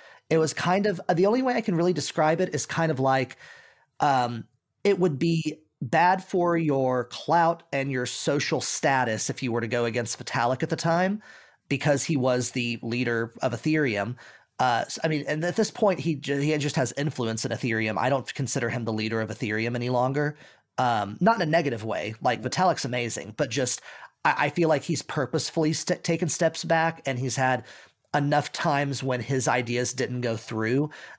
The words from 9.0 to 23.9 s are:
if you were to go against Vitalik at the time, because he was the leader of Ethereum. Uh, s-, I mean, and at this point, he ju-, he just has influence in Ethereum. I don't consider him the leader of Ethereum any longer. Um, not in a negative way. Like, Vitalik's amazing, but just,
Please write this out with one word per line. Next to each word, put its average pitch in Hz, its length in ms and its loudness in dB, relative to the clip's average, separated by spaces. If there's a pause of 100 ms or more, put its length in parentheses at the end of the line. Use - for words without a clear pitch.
if - 140 -6
you 123 100 -2
were 117 80 0
to 117 80 -4
go 120 160 0
against 117 340 -2
Vitalik 123 440 -2
at 165 80 -2
the 165 60 -2
time, 180 460 0 (460)
because 143 360 0
he 160 120 0
was 127 360 0
the 120 280 -2
leader 117 640 -2
of 123 100 0
Ethereum. 120 600 0 (460)
Uh, 123 260 2
s-, - 160 -8
I 165 60 2
mean, 147 180 -2
and 156 180 -2
at 180 120 -2
this 214 120 2
point, 196 300 0
he 165 160 -2
ju-, 139 240 -4
he 151 200 0
just 143 180 -2
has 127 200 0
influence 120 480 -2
in 113 60 -4
Ethereum. 110 480 -2
I 110 100 2
don't 135 260 -2
consider 120 360 -2
him 120 140 -4
the 113 80 -2
leader 110 280 -2
of 110 100 -4
Ethereum 110 440 -2
any 120 140 -2
longer. 135 480 0 (420)
Um, 110 420 0
not 214 140 6
in 202 80 -2
a 175 80 0
negative 139 340 0
way. 107 380 -4
Like, 120 180 0
Vitalik's 165 440 0
amazing, 117 520 -4
but 135 140 -2
just, 123 300 -2 (440)